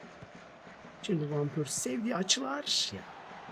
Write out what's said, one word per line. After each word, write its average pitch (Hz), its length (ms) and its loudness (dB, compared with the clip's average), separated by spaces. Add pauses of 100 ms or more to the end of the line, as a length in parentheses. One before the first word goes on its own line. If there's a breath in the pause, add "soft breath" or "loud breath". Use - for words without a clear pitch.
(1000)
Şimdi 151 300 2
Van 147 180 4
Persie 160 420 0
sevdiği 240 240 2
açılar. 262 800 2
Ya. 95 60 -8 (500)